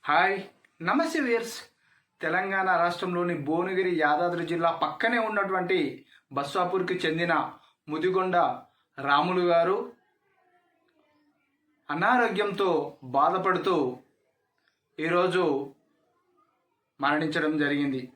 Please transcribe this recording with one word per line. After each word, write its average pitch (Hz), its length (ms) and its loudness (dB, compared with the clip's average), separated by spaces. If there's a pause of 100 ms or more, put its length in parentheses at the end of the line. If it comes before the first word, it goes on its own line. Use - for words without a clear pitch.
హాయ్, 185 320 2 (440)
నమస్తే 311 440 0
వ్యూయర్స్. 233 320 -2 (640)
తెలంగాణ 185 480 -2 (120)
రాష్ట్రంలోని 175 540 0 (120)
భువనగిరి, 180 540 0
యాదాద్రి 165 520 0
జిల్లా 165 180 0 (100)
పక్కనే 233 460 -2
ఉన్నటువంటి 190 500 -2 (600)
బస్వాపూర్కి 180 680 -2
చెందిన 170 320 0 (540)
ముదిగొండ 180 480 0 (600)
రాములు 156 520 2
గారు 170 260 4 (2000)
అనారోగ్యంతో 196 840 2 (460)
బాధపడుతూ 175 580 2 (1200)
ఈరోజు 175 460 2 (1600)
మరణించడం 156 640 0
జరిగింది. 143 400 0 (140)